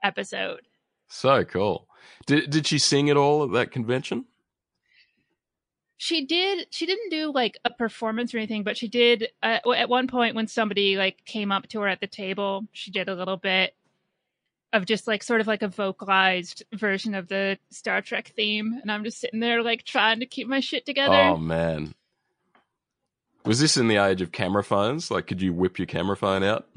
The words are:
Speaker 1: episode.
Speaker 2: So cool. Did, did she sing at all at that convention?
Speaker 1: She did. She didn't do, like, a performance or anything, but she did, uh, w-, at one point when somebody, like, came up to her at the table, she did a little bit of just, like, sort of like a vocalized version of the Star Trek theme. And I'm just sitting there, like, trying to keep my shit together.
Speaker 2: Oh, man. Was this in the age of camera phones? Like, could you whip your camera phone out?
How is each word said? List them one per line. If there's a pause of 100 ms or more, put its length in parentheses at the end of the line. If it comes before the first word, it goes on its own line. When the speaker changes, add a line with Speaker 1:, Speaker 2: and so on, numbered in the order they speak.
Speaker 1:
episode. (420)
Speaker 2:
So
cool. (380)
Did,
did
she
sing
at
all
at
that
convention? (1700)
Speaker 1:
She
did.
She
didn't
do,
like,
a
performance
or
anything,
but
she
did, (120)
uh,
w-,
at
one
point
when
somebody,
like,
came
up
to
her
at
the
table,
she
did
a
little
bit (1000)
of
just,
like,
sort
of
like
a
vocalized (100)
version
of
the (120)
Star
Trek
theme.
And
I'm
just
sitting
there,
like,
trying
to
keep
my
shit
together.
Speaker 2:
Oh,
man. (1500)
Was
this
in
the
age
of
camera
phones?
Like,
could
you
whip
your
camera
phone
out?